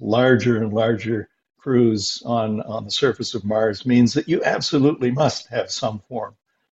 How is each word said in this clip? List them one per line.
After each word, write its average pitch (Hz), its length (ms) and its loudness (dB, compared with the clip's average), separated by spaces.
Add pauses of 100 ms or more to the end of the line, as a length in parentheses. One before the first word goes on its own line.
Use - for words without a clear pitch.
larger 120 640 4
and 107 100 -2
larger 110 560 -2 (300)
crews 117 640 0
on, 110 380 -2 (120)
on 107 100 -8
the 101 60 -12 (140)
surface 120 300 -2
of 101 100 -8
Mars 107 400 -2
means 123 300 4
that 151 140 -4
you 160 160 0
absolutely 139 640 0
must 135 380 -2
have 113 220 -6
some 107 280 -6 (100)
form 107 260 -10 (420)